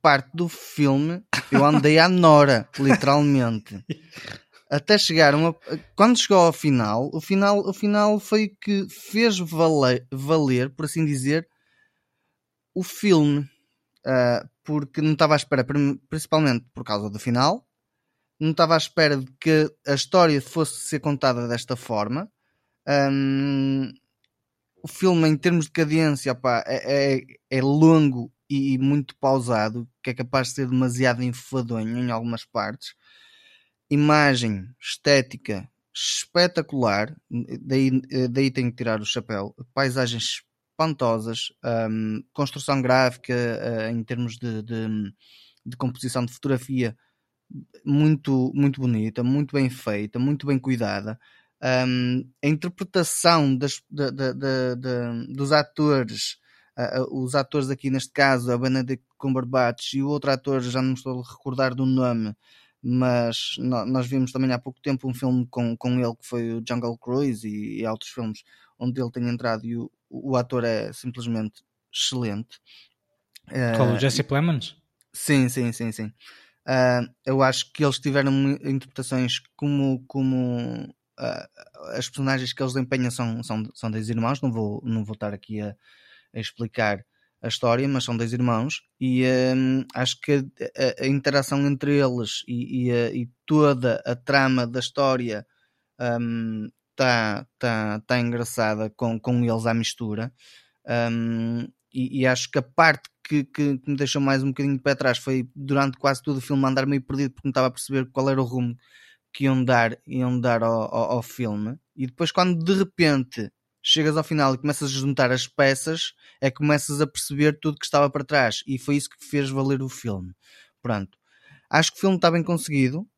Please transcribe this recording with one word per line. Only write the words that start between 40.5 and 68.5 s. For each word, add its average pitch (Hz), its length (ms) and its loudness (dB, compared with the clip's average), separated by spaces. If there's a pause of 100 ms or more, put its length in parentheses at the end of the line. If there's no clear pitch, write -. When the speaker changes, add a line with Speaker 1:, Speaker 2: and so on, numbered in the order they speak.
Speaker 1:
espantosas, 117 840 -2 (100)
ahm, 110 560 -2 (140)
construção 139 480 -4
gráfica, 127 520 0
ah, 117 580 -4
em 117 120 -4
termos 117 340 -6
de, 113 240 -6
de, 113 260 -6 (800)
de 123 120 -14
composição 127 480 -4
de 120 80 -10
fotografia, 127 600 -2 (880)
muito, 143 680 2
muito 139 280 0
bonita, 113 420 -2
muito 135 320 0
bem 135 140 2
feita, 107 500 -6
muito 139 280 -2
bem 139 120 2
cuidada. 110 580 -2 (440)
Ahm, 127 640 0 (200)
a 143 40 2
interpretação 160 1080 2
das, 135 340 -4
da, 143 220 -4
da, 131 220 -4
da, 131 420 -2
da, 123 380 -4 (160)
dos 139 240 -2
atores, 139 840 0 (380)
ah, 123 240 -4
ah, 127 100 -2
os 127 260 -6
atores 135 340 0
aqui 135 200 -4
neste 131 220 -4
caso, 127 400 4
a 120 60 2
Benedict 131 480 -2 (120)
Cumberbatch 127 760 -2
e 135 100 -2
o 139 60 -2
outro 143 220 -2
ator, 135 300 -2
já 123 200 -2
não 131 80 0
me 127 60 -2
estou 127 260 -8
a 120 100 -16
recordar 131 420 -2
do 131 120 -2
nome, 123 500 0 (480)
mas 123 720 0
no-, 123 280 -4
nós 127 220 -2
vimos 131 260 -2
também 131 180 0
há 120 80 -2
pouco - 220 -14
tempo 135 260 -4
um 127 60 -4
filme 127 360 0
com, 117 280 -4
com 127 140 -4 (100)
ele 117 160 -2
que - 100 -20
foi 117 240 -4
o 113 160 -6
Jungle 120 300 -4
Cruise 123 500 -4
e, 107 320 -8
e 110 60 -4
há 110 60 -2
outros - 200 -10
filmes 113 320 -8 (340)